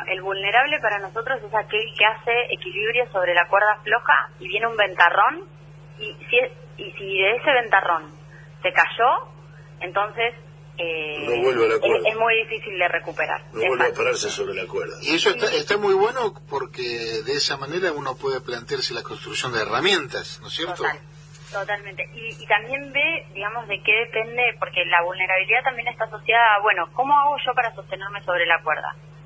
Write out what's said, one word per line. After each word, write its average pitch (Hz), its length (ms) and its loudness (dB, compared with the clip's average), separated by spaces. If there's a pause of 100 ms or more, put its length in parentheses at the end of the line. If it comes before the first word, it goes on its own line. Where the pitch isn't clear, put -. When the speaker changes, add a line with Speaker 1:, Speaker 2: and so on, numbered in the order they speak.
Speaker 1:
el 185 140 -4
vulnerable 202 580 2
para 208 200 0
nosotros 220 420 -4
es 208 140 -6
aquel 214 300 -2 (120)
que 208 80 4
hace 233 480 0
equilibrio 214 580 -2
sobre 180 220 2
la 175 140 4
cuerda 202 360 4
floja 233 460 2 (100)
y 180 80 -12
viene 208 200 -2
un 233 100 -4
ventarrón, 202 720 4 (500)
y 427 160 -10 (160)
si 240 80 2
es, 254 140 2 (260)
y 208 140 -12
si 190 300 -6
de 202 160 4
ese 285 140 2
ventarrón 196 600 2 (480)
se 185 120 0
cayó, 247 560 2 (500)
entonces, 214 560 -2 (420)
eh, 156 500 -4
Speaker 2:
No 120 140 0
vuelve 123 240 4
a - 40 6
la - 60 4
Speaker 1:
es, - 40 0
Speaker 2:
cuerda. - 300 2
Speaker 1:
es 214 80 0
muy 226 260 4
difícil 214 340 -8
de 180 100 2
recuperar. 156 540 -2 (120)
Speaker 2:
No 110 60 -6
vuelve 110 80 0
a 131 200 4
Speaker 1:
Exacto. - 100 -2
Speaker 2:
pararse 117 320 0
sobre 98 240 -4
la 92 140 -6
cuerda. 85 340 -6
Speaker 3:
Y - 140 0
eso - 140 4
está, 202 180 2
Speaker 1:
Sí. 170 100 0
Speaker 3:
está 175 200 0
muy 202 160 4
bueno 220 400 2 (160)
porque 160 320 -6
de 117 520 -4
esa 147 240 0
manera 165 340 -2
uno 139 240 -4
puede 135 260 -2
plantearse 120 520 -6
la 117 80 -6
construcción - 520 -6
de 113 80 0
herramientas, 131 800 0
¿no - 60 -16
es - 60 -10
cierto? 175 300 -6
Speaker 1:
Total, 151 160 -4 (520)
totalmente. 202 600 -6
Y, 226 300 -12
y 220 40 -12
también 254 460 -2
ve, 302 400 0
digamos, 208 340 -8
de 196 140 -6
qué 214 240 2
depende, 233 380 -4 (160)
porque 180 260 -2
la 175 160 4
vulnerabilidad 185 600 0
también 240 240 -4
está 233 180 -4
asociada 220 500 4
a, 202 60 2
bueno, 190 320 2
¿cómo 277 240 4
hago 285 280 4
yo 254 80 0
para 240 200 -2
sostenerme 196 480 -10
sobre 170 240 0
la 165 160 2
cuerda? 147 340 -2 (300)